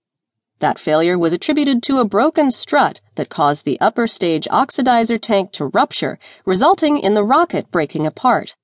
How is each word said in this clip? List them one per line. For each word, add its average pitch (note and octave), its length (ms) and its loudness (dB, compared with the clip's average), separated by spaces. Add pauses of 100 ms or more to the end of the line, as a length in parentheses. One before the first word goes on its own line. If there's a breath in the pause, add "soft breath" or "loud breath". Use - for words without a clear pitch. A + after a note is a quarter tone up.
(600)
That - 200 -2
failure E3 400 0
was E3+ 140 2
attributed C#4 500 0
to C4+ 160 0
a B3 60 2
broken C4+ 440 0
strut B3 500 0 (140)
that - 160 -6
caused D3 340 0
the C#3 160 -2
upper A3 280 0
stage E3 440 -2
oxidizer A#3 720 0
tank G3 300 -2
to C#3+ 160 -6
rupture, C3+ 500 -2 (300 loud breath)
resulting D4 500 2
in G3+ 160 0
the G#3 100 2
rocket B3 460 0
breaking D#3 380 -2
apart. F#3 560 -2